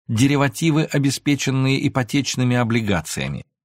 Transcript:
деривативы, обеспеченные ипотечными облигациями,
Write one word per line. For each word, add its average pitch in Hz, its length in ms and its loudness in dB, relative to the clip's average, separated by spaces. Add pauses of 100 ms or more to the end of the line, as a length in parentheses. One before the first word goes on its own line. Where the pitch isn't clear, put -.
деривативы, 139 760 2
обеспеченные 135 1040 0
ипотечными 127 680 0
облигациями, 101 920 -2 (200)